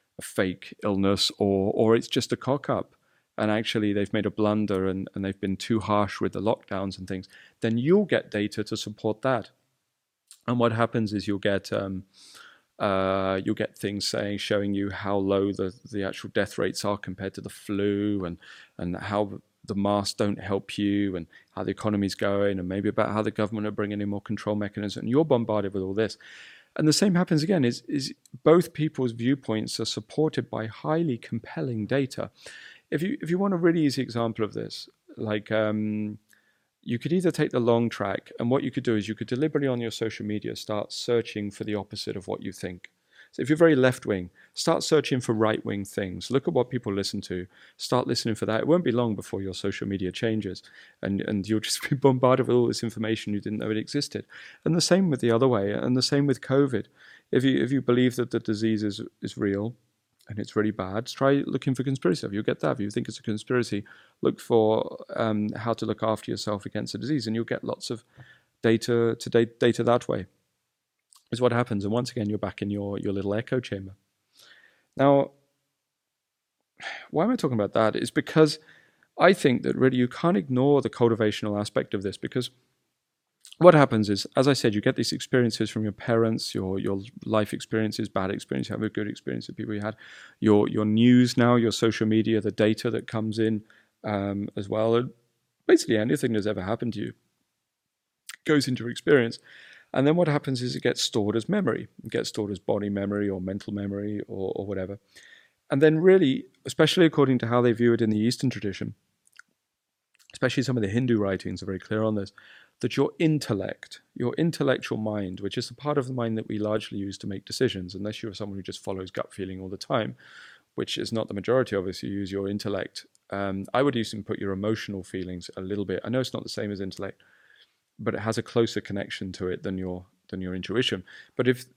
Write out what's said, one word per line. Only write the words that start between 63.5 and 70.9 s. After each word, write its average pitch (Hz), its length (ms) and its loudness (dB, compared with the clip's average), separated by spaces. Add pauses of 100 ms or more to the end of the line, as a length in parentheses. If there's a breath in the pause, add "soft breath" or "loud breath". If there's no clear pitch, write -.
look - 160 0
for, 110 680 2 (120)
um, 107 400 0
how 113 180 -2
to - 100 -4
look 110 180 -2
after 110 280 -2
yourself 104 340 -4
against - 280 -6
the 104 60 -8
disease, 120 280 -4
and 110 80 -2
you'll 113 100 -2
get 120 200 -4
lots - 260 -6
of 117 140 -8 (580 soft breath)
data 117 560 2
to - 120 -10
da-, 117 160 6 (120)
data 120 240 4
that 120 260 2
way, - 180 -2 (1080)